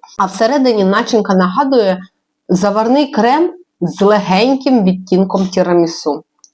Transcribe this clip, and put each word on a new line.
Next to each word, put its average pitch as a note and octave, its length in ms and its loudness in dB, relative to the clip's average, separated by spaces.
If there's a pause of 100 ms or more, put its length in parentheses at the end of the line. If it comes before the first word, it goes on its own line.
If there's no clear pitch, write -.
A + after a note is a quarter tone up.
(200)
А G3 60 0
всередині A3+ 580 0
начинка G#3 520 0
нагадує F#3+ 680 0 (480)
заварний A3 640 0
крем C#4 420 0 (280)
з F3 200 -4
легеньким G#3+ 840 2
відтінком F#3+ 640 0
тірамісу. E3 760 -2 (300)